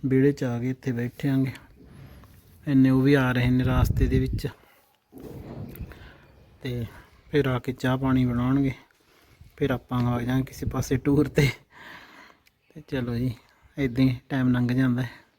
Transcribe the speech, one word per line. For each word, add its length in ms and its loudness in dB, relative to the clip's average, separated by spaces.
ਵਿਹੜੇ 260 4
'ਚ 120 -6
ਆ 140 -4
ਗਏ, 120 -4
ਇੱਥੇ 220 -6
ਬੈਠੇ 360 -4
ਆਂਗੇ। 240 0
ਇੰਨੇ 240 6
ਉਹ 120 4
ਵੀ 120 6
ਆ 180 4
ਰਹੇ 180 2
ਨੇ 140 2
ਰਾਸਤੇ 420 2
ਦੇ 120 2
ਵਿੱਚ, 280 -2
ਤੇ 220 -6
ਫਿਰ 160 2
ਆ 100 0
ਕੇ 140 -6
ਚਾਹ 260 -2
ਪਾਣੀ 280 2
ਬਣਾਉਣਗੇ, 460 0
ਫਿਰ 140 -2
ਆਪਾਂ 340 -4
ਵਗ 180 -2
ਜਾਾਂਗੇ 220 -2
ਕਿਸੇ 220 -10
ਪਾਸੇ 320 -2
ਟੂਰ 300 2
'ਤੇ। 200 2
ਤੇ 140 -18
ਚਲੋ 260 -6
ਜੀ, 180 -2
ਇੱਦਾਂ 280 0
ਹੀ 120 2
ਟਾਈਮ 240 2
ਲੰਘ 160 2
ਜਾਂਦਾ 340 0
ਹੈ। 60 -4